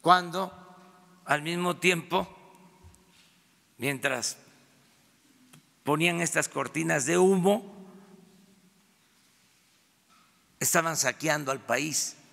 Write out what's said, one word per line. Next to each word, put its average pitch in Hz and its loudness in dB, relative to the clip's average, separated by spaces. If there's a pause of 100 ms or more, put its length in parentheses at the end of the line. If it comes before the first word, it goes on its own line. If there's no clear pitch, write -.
cuando 180 2 (720)
al 147 0
mismo 175 -2
tiempo, 180 0 (1500)
mientras 131 -4 (1500)
ponían 170 0
estas 156 -2
cortinas 151 -2
de 170 2
humo, 190 2 (2750)
estaban 165 0
saqueando 139 -2
al 135 -4
país 139 -4 (180)